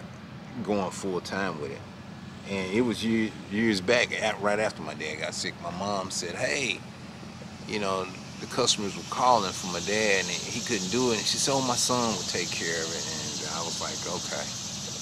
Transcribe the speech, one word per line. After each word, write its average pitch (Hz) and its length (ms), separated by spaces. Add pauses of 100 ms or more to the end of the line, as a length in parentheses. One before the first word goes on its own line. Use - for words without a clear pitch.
(640)
going 95 280
full 92 280
time 95 400
with 71 120
it. 64 100 (680)
And 95 240
it 110 100
was 113 220
year, 113 280 (200)
years 104 300
back, 117 320
at, 104 280
right 104 180
after 104 220
my 76 120
dad 78 260
got 78 140
sick, - 280
my 85 100
mom 98 400
said, 87 240
"Hey," 127 440 (880)
you 110 120
know, 95 260 (360)
the - 60
customers 107 480
were 85 140
calling 120 420
for - 160
my 87 120
dad 101 400
and 90 80
he 90 340
couldn't 95 300
do 123 200
it. 110 60
And 98 80
she - 120
said, 139 180
"Oh, 135 60
my 123 140
son 120 400
would 90 120
take 90 240
care 82 320
of 82 100
it." 80 100
And 78 520
I 82 80
was 85 180
like, 76 240
"Okay." 85 400 (560)